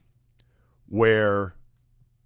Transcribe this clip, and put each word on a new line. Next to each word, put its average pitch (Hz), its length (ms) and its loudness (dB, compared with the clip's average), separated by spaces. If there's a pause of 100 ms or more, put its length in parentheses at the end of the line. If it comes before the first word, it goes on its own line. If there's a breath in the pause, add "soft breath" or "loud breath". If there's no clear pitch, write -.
(880)
where 104 680 0 (720)